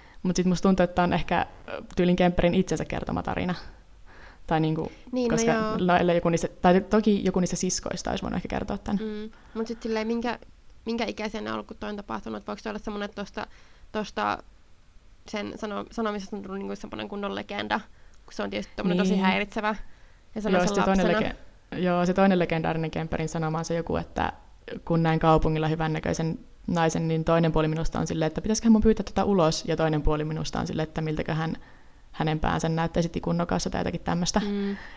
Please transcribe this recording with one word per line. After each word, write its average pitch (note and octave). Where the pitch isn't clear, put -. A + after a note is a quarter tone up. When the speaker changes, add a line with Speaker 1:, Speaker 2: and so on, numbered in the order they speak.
Speaker 1:
mut F3+
sit F3+
musta F3+
tuntuu, F#3
että F3
tää F3+
on -
ehkä, F3
ö, -
tyylin F3+
Kemperin F3+
itsensä F#3
kertoma -
tarina. F3+
Tai D#3+
niinku, D#3+
Speaker 2:
Niin, B3
no A#3
Speaker 1:
koska A3+
Speaker 2:
joo. A3
Speaker 1:
no, F3+
ellei F3
joku E3+
niistä, E3+
tai F#3
toki G#3
joku F#3
niistä F3+
siskoista -
olisi -
voinut -
ehkä -
kertoa -
tän. G#3
Speaker 2:
Mm, G#3+
mut A3
sit A3+
silleen, A3
minkä, A#3
minkä A3+
ikäisiä G#3
ne G#3+
on A3
ollut, G#3+
kun A3
toi G#3
on G#3
tapahtunut? G#3
Voiko G#3
se A3+
olla G#3+
semmonen, G#3
että G#3
tosta, -
tosta G#3
sen G#3
sano-, G#3
sanomisesta G#3
on G3
tullut G3
niinku G3
semmonen G#3
kunnon G3+
legenda, G#3
kun -
se G#3+
on G3
tietysti G3+
tommonen F3+
tosi F#3+
Speaker 1:
Niin. F#3+
Speaker 2:
häiritsevä G#3
ja A3
sanoo F#3+
Speaker 1:
Joo, F3+
Speaker 2:
sen -
Speaker 1:
sit G3+
se G3
toinen F#3+
Speaker 2:
lapsena. G#3+
Speaker 1:
lege-, -
joo, F3
se F3+
toinen G3
legendaarinen E3
Kemperin D#3+
sanoma D#3+
on E3
se E3
joku, E3
että -
kun E3
näin D#3+
kaupungilla D#3
hyvännäköisen D#3+
naisen, E3
niin D#3+
toinen E3
puoli D#3
minusta D#3+
on D#3+
silleen, D#3+
että D#3
pitäisiköhän A3
mun G#3+
pyytää G#3+
tätä -
ulos, E3
ja D#3+
toinen D#3
puoli D3+
minusta D#3
on -
silleen, D#3+
että D#3+
miltäköhän D#3
hänen D#3
päänsä E3
näyttäisi E3
tikun E3+
nokassa F3
tai F3+
jotakin F3+
tämmöstä. F3+
Speaker 2:
Mm. G3+